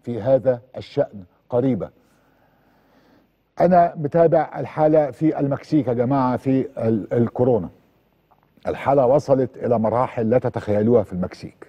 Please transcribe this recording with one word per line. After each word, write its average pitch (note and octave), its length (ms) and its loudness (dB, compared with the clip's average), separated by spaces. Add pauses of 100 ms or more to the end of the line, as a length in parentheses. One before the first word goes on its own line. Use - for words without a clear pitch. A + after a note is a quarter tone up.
في A#2+ 180 -8
هذا B2+ 400 0 (160)
الشأن - 480 -6 (260)
قريبه. B2 400 -2 (1700)
أنا F3 360 4
متابع D#3+ 600 2
الحالة D#3 540 0
في D#3 300 -2
المكسيك C#3+ 480 -2
يا B2+ 40 0
جماعة B2+ 440 0
في C3+ 320 -2 (100)
ال-، A2+ 340 -2
الكورونا. A#2+ 560 0 (1000)
الحالة C3 400 0
وصلت C3 500 0
إلى A#2+ 220 0
مراحل A2+ 520 -2
لا E3+ 80 2
تتخيلوها A2 640 0
في F#2+ 100 -10
المكسيك. - 560 -10